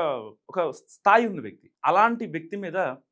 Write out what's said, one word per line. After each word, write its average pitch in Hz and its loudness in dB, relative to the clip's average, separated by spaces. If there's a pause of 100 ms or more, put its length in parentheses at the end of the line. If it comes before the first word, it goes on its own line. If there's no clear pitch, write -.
(500)
ఒక 175 -2
స్థాయి - 2
ఉన్న 185 -6
వ్యక్తి, - -14 (140)
అలాంటి 226 2
వ్యక్తి 165 -10
మీద 185 -8 (340)